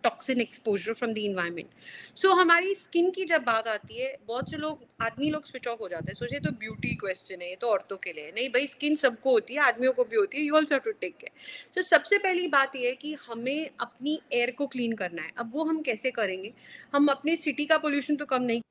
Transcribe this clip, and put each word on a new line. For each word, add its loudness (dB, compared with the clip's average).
toxin 0
exposure -2
from -2
the -4
environment। -4
So 6
हमारी 6
स्किन 2
की -4
जब 2
बात 0
आती -6
है, -6
बहुत -6
से -8
लोग, -6
आदमी -2
लोग -4
स्विच -10
ऑफ -4
हो -8
जाते -8
हैं, -8
सोचे -6
तो -2
ब्यूटी -6
क्वेश्चन -6
है, -8
ये -8
तो 0
औरतों 0
के -8
लिए -12
है। -14
नहीं -2
भाई, 2
स्किन 0
सबको 2
होती 4
है, -2
आदमियों 4
को 2
भी -4
होती 2
है, 0
you 4
also 2
have -2
to -2
take -8
care। -16
So 0
सबसे 6
पहली 0
बात 2
ये -2
है -4
कि -8
हमें -4
अपनी -4
एयर 2
को 0
क्लीन -2
करना -6
है। -10
अब -6
वो 0
हम 0
कैसे -2
करेंगे? -4
हम 6
अपने 2
सिटी -4
का 4
पोल्यूशन 0
तो -6
कम 2
नहीं 0